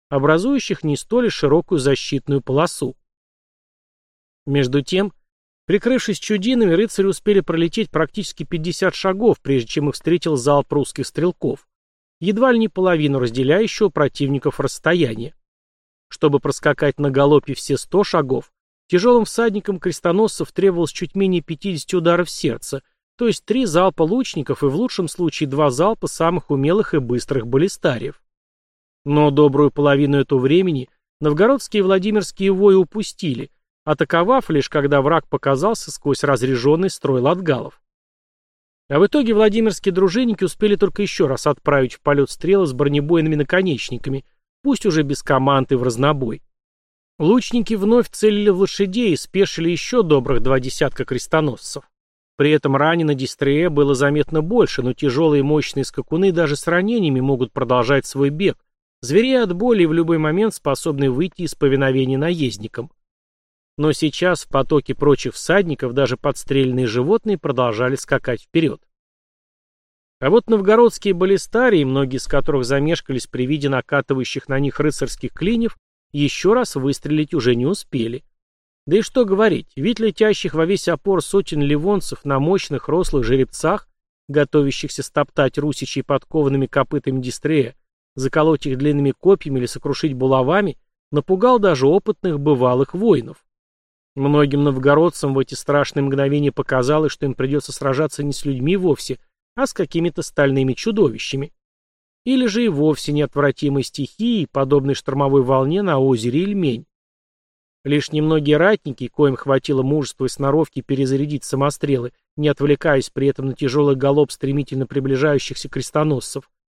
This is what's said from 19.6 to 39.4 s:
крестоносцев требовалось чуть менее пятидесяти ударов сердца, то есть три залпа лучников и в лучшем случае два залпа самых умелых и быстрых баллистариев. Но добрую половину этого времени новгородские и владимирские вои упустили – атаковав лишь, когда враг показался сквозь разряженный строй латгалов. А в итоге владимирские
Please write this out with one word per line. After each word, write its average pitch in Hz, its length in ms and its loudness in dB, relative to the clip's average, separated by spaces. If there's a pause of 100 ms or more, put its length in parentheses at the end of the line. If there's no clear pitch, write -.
крестоносцев 180 720 -2
требовалось 175 400 2
чуть - 240 -10
менее 185 260 2
пятидесяти 165 540 -8
ударов 175 340 2
сердца, 135 540 -6 (340)
то 240 120 0
есть - 160 -2
три 254 200 0
залпа 175 380 2
лучников 160 640 -2
и - 20 2
в 135 80 0
лучшем 196 320 -2
случае 156 420 -4
два 143 220 2
залпа 165 380 -2
самых 165 420 -2
умелых 147 440 0
и 160 40 2
быстрых 123 480 -4
баллистариев. 135 760 -2 (840)
Но 147 260 4
добрую 143 400 4
половину 143 480 2
этого 135 220 2
времени 147 480 0 (320)
новгородские 202 600 2
и 190 40 2
владимирские 190 640 0
вои 196 240 6
упустили – 185 800 -2 (300)
атаковав 170 680 0
лишь, 143 180 0
когда 143 320 2
враг 151 260 0
показался 139 640 -2
сквозь - 320 -4
разряженный 135 680 0
строй 135 320 -2
латгалов. 156 600 -2 (1080)
А 143 80 2
в 185 80 6
итоге 233 260 2
владимирские 214 600 2